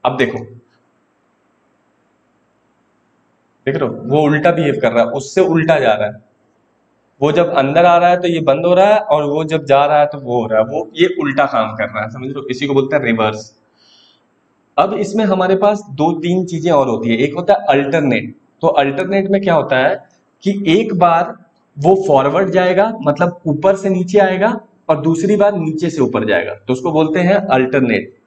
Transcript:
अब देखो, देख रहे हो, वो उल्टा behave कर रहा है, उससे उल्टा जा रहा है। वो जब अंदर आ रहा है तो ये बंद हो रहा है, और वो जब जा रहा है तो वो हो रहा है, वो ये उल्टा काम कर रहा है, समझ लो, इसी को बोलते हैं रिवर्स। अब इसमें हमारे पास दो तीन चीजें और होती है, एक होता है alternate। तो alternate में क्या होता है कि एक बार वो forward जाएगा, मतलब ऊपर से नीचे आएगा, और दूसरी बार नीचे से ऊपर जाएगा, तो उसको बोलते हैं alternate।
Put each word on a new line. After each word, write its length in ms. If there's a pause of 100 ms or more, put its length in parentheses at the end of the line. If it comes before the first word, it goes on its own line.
अब 120
देखो, 220 (3250)
देख 100
रहे 120
हो, 60 (100)
वो 180
उल्टा 300
behave 300
कर 100
रहा 120
है, 60
उससे 320
उल्टा 380
जा 120
रहा 160
है। 160 (960)
वो 120
जब 200
अंदर 320
आ 120
रहा 140
है 60
तो 120
ये 140
बंद 240
हो 80
रहा 120
है, 120
और 260
वो 220
जब 180
जा 220
रहा 140
है 60
तो 120
वो 220
हो 60
रहा 140
है, 60
वो 280
ये 140 (120)
उल्टा 260
काम 280
कर 100
रहा 180
है, 80
समझ 180
लो, 200
इसी 180
को 80
बोलते 220
हैं 80
रिवर्स। 480 (1200)
अब 200
इसमें 280
हमारे 320
पास 360
दो 180 (100)
तीन 260
चीजें 260
और 160
होती 200
है, 100
एक 160
होता 180
है 180
alternate। 640 (280)
तो 140
alternate 540
में 120
क्या 120
होता 240
है 160 (480)
कि 280
एक 260
बार 380 (420)
वो 180 (120)
forward 440
जाएगा, 500
मतलब 460
ऊपर 300
से 140
नीचे 300
आएगा, 380 (300)
और 140
दूसरी 340
बार 180
नीचे 360
से 120
ऊपर 240
जाएगा, 300
तो 160
उसको 200
बोलते 280
हैं 160
alternate। 800 (100)